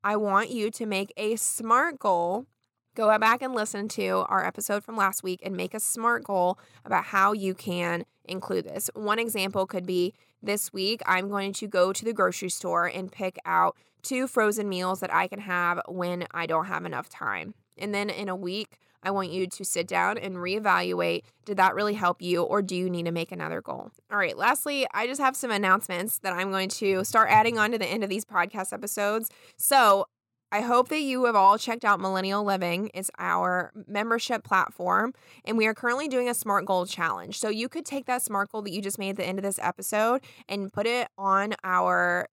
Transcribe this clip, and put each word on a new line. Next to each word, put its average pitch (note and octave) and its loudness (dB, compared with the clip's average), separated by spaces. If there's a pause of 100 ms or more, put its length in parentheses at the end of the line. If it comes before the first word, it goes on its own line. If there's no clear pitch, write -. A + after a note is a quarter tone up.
I G#3 2
want G#3 2
you A3 0
to A#3 -6
make G3 -2
a G#3+ 0
smart B3+ 2
goal. F#3 2 (500)
Go G#3+ 6
back A3+ 4
and C4 -6
listen G#3+ -2
to F#3 0
our F#3 2
episode G3+ -2
from A3+ -8
last G3 0
week F#3 -4
and G3 -6
make F3+ -4
a G#3+ -6
smart A#3 0
goal F#3 2 (280)
about F3 0
how G3+ 4
you F#3+ -2
can F3 -2 (200)
include F#3 -4
this. - -6
One G#3+ 0
example G3 -2
could F#3 -6
be, F3+ 0 (280)
this G#3 -4
week, G3+ -2
I'm F#3 0
going G3 -4
to G#3+ -8
go F#3+ 4
to G3+ -6
the A3+ -2
grocery F#3 0
store F3 0
and F#3 -6
pick F#3 -6
out E3+ 2 (280)
two C4 -2
frozen G#3+ 2
meals F#3 -2
that - -4
I F3+ 2
can G3 -10
have F3 0
when F3+ -4
I E3 -4
don't D#3+ 2
have F3 -4
enough C#3+ -6
time. G2 -6 (200)
And G3+ -6
then G3+ -2
in G3 -6
a F#3 -4
week, F#3+ -8 (240)
I F#3 -4
want G3 -2
you F#3 -2
to F#3 -12
sit E3+ -2
down F3+ 0
and F#3 -8
reevaluate, F3+ 0 (220)
did G3+ -4
that F#3+ 6
really G#3 0
help F3+ 0
you, F3 0
or G3+ 2
do F#3 -4
you F#3 -2
need F3 -4
to E3+ -2
make E3+ -4
another E3 -6
goal? - -10 (200)
All G#3 -2
right, F#3 0
lastly, C#4 0
I A3+ -2
just C4+ -4
have C4 2
some A#3+ -4
announcements G3 0
that F#3+ -4
I'm F#3+ -2
going F#3+ -2
to G3 0
start A3 4
adding A3 6
on A3 2
to A3+ -2
the F#3+ -2
end G#3 -2
of G3 -4
these A3+ -4
podcast F#3+ -2
episodes. G#3 -4 (280)
So G#3+ 6 (440)
I G#3 0
hope B3 4
that D#4 0
you B3+ 0
have A#3 4
all G3+ 8
checked A#3 -6
out G3+ 4
Millennial F#3+ 0
Living. F#3+ 0
It's F#3+ -6
our F3+ 0 (120)
membership A3+ -2
platform, F#3+ 0 (300)
and A3+ -2
we A3 4
are A3 2
currently B3+ -2
doing B3 0
a A#3+ -2
smart G3+ 0
goal F#3 0
challenge. D#3 -4
So G#3+ -2
you A3+ -2
could E4 -8
take C#4 -8
that B3 -2
smart G3 -2
goal A3 -6
that G#3 -10
you G3+ -6
just G3 -6
made G3 -4
at G3 -4
the G3 -4
end F#3 -4
of G3 -6
this G3 -4
episode G#3+ 0 (260)
and G3+ -6
put G#3+ -2
it A#3+ 0
on G3 2 (100)
our F3+ 2